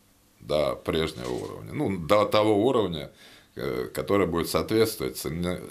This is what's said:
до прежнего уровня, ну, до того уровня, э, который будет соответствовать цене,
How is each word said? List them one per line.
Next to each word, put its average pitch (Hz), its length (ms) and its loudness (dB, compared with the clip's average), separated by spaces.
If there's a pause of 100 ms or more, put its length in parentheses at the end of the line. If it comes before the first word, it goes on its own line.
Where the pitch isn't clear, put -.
(380)
до 71 380 0
прежнего 78 560 -4
уровня, 52 400 -8
ну, 110 260 -2
до 101 260 4
того 107 400 4
уровня, 95 460 0 (460)
э, 62 360 -4
который 92 360 2
будет 82 200 0
соответствовать - 680 0
цене, 87 420 -4 (120)